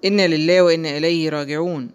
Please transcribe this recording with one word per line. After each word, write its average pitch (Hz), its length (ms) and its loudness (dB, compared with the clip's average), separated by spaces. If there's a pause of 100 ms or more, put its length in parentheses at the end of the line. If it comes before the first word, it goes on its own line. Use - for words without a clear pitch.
إنا 190 220 2
لله 165 360 2
وإنا 165 340 2
إليه 160 340 -2
راجعون. 151 640 -6